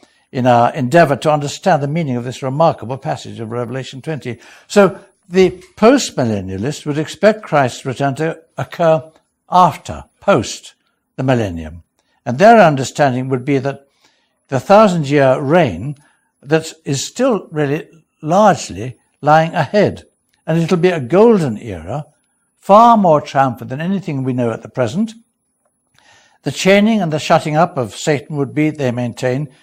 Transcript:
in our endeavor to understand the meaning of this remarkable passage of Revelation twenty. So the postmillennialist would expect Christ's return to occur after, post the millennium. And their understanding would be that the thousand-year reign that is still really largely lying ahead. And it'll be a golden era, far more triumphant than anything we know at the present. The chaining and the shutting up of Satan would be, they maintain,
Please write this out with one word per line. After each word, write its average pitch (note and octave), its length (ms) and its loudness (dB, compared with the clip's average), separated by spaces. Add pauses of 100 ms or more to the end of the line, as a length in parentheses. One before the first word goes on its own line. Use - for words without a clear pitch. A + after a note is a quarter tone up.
(320)
in B2+ 160 -2
our A#2+ 260 4
endeavor C#3 420 2
to D3+ 160 0
understand D3 500 -2
the C#3+ 60 -4
meaning D3 280 -4
of A#2+ 80 -4
this B2 180 -10
remarkable C3+ 560 -2
passage A2 420 -10
of A2+ 120 -12
Revelation A#2+ 500 -10
twenty. C3 380 -10 (280)
So G3 320 2 (300)
the F3+ 220 2 (240)
postmillennialist A2+ 1120 0
would C#3+ 100 -4
expect G#3 460 0
Christ's C#3 420 -2
return C3+ 300 -4
to D#3+ 260 -6 (160)
occur D#3+ 540 -2 (380)
after, D#3 560 0 (140)
post - 540 -2 (420)
the C3+ 80 -6
millennium. F2 600 -4 (420)
And A#2+ 140 -6
their A3 200 6
understanding C3+ 720 0
would B2 160 -4
be C#3 140 0
that C3 280 -8 (600)
the C3+ 120 -4
thousand-year D3+ 800 4
reign C#3 560 0 (460)
that D#3 320 -2 (100)
is C#3 220 -4
still A#3+ 460 -2
really D3+ 360 -4 (340)
largely D3+ 760 0 (240)
lying D#3+ 320 2
ahead. D3+ 520 -2 (420)
And D#3+ 100 -2
it'll E3+ 200 0
be F3 120 2
a E3+ 100 -2
golden E3 600 2
era, G#2 480 -10 (500)
far A3+ 400 6
more E3 240 4
triumphant C3 480 -2
than C3 100 -8
anything E3 440 -6
we B2+ 100 -2
know B2 180 -2
at - 120 -8
the - 40 -18
present. C#3 460 -4 (1300)
The C#3+ 100 -6
chaining G3+ 500 2
and D#3+ 120 -2
the D#3 60 -4
shutting D#3 360 0
up E3+ 220 0
of A#2 180 -4
Satan D#3 400 -4
would C3+ 180 -4
be, D3+ 180 0
they C#3+ 200 -4
maintain, B2 560 -4 (160)